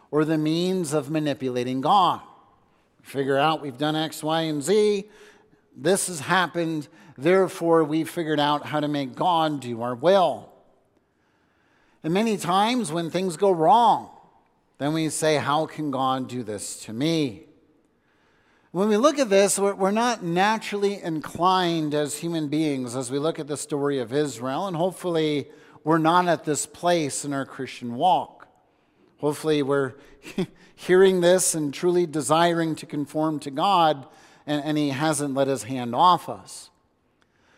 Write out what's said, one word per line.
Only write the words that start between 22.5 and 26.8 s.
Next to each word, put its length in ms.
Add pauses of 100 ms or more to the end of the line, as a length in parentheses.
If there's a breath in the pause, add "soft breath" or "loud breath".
as 160
we 100
look 200
at 80
the 80
story 440
of 120
Israel, 560
and 80
hopefully 720 (380 loud breath)
we're 120
not 300
at 160
this 220
place 580